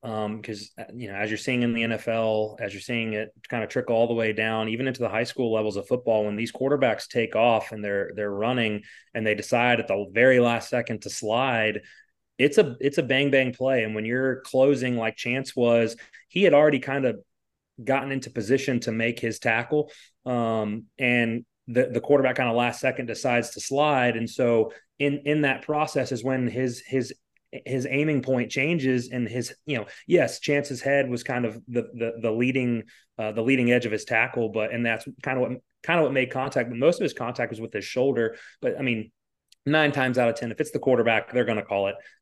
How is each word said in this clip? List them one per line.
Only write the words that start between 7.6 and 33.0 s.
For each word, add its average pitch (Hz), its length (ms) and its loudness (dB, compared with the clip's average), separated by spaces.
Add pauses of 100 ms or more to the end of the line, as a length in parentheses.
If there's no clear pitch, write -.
and 107 120 -8
they're, 101 300 -2
they're 104 160 -4
running 107 520 0 (320)
and 110 120 -4
they 107 80 2
decide 120 460 2
at - 80 -4
the 104 240 -2
very 123 260 6
last 120 300 2
second 117 340 -4
to 101 80 -10
slide, 110 720 0 (580)
it's 147 200 4
a, 147 220 4
it's 139 180 -2
a 165 40 4
bang, 135 280 2
bang 131 220 4
play. 127 320 0
And 107 100 -4
when 107 100 -4
you're 127 380 0
closing 131 540 2
like 113 200 -2
Chance 127 400 -6
was, 117 400 4 (320)
he 185 160 -2
had 160 100 8
already 151 240 6
kind 135 260 -4
of 113 140 -2 (640)
gotten 135 300 0
into 135 180 -6
position 123 500 0
to 117 120 -4
make 113 260 -2
his 113 200 -4
tackle. 123 520 0 (360)
Um, 113 580 -2 (140)
and 120 460 2 (220)
the, 123 200 2
the 143 140 -2
quarterback 131 360 4
kinda 127 160 0
last 120 280 0
second 127 260 -2
decides 120 440 0
to - 100 -14
slide. 135 560 2
And 113 120 -4
so 117 440 2 (260)
in, 143 260 0
in 151 160 2
that 139 220 0
process 147 500 -2
is 117 100 -4
when 127 240 0
his, 120 400 -2
his, 131 260 -2 (380)
his 131 400 -6
aiming 147 320 2
point 123 300 0
changes 131 560 0
and 123 180 -4
his, 117 280 -6 (120)
you 143 120 -2
know, 104 80 -8 (200)
yes, - 320 2
Chance's 143 420 0
head 139 280 2
was 120 160 -4
kind 123 200 -2
of 110 100 -2 (120)
the, 120 280 -4
the, 117 260 -4
the 113 100 0
leading, 120 540 0 (340)